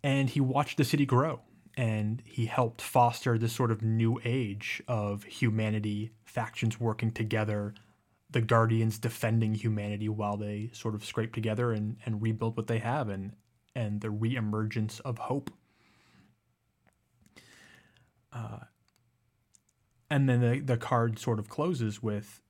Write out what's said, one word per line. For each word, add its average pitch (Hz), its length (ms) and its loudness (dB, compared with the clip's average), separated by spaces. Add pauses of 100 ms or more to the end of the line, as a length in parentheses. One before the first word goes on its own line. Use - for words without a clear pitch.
And 139 280 2
he 143 100 0
watched 135 360 2
the 143 80 4
city 143 220 2
grow, 135 340 2 (360)
and 110 480 0
he 117 220 -2
helped 117 340 0
foster 120 580 2
this 113 140 0
sort 120 180 0
of 107 120 0
new 113 420 2
age 117 640 -4
of 104 380 -2
humanity, 107 880 0 (120)
factions - 540 -2
working 113 320 0
together, 107 640 -2 (560)
the 120 100 2
Guardians 113 580 4
defending 113 560 2
humanity 104 540 -2
while 104 280 -2
they 104 360 -6
sort 110 220 -6
of 104 100 -6
scrape 117 300 -4
together 113 380 0
and, 107 320 -2
and 110 160 -4
rebuild 113 360 0
what 107 100 -4
they 117 120 0
have, 117 300 -2
and, 98 240 -6 (420)
and 104 260 -2
the 107 80 -4
reemergence 110 960 -2
of 117 160 -6
hope. - 320 -4 (2750)
Uh, 113 260 -8 (1500)
and 139 180 4
then 123 120 6
the, 123 200 4
the 131 160 0
card 117 420 2
sort 113 200 0
of 104 100 -8
closes 127 540 -2
with 104 480 -6